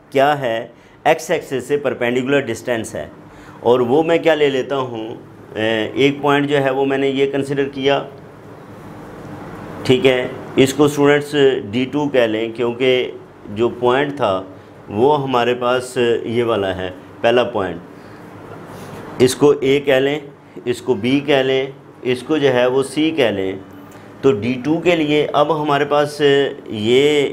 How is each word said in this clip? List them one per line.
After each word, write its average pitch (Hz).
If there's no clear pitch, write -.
क्या 135
है, 123
X 160
axis 143
से 147
perpendicular 127
distance 113
है। 78
और 123
वो 135
मैं 165
क्या 160
ले 147
लेता 131
हूँ, 120
ए, 110
एक 139
point 143
जो 143
है 135
वो 139
मैंने 139
ये 135
कंसीडर 139
किया, 139
ठीक 131
है, 127
इसको 139
students 143
D 127
two 143
कह 123
लें 110
क्योंकि 123
जो 110
point 135
था 98
वो 120
हमारे 127
पास 123
ये 117
वाला 104
है, 92
पहला 117
पॉइंट, 92
इसको 143
ए 135
कह 135
लें, 143
इसको 123
B 123
कह 139
लें, 135
इसको 127
जो 139
है 123
वो 135
सी 156
कह 131
लें। 98
तो 135
डी 110
टू 147
के 175
लिए 151
अब 151
हमारे 151
पास 147
ये, 139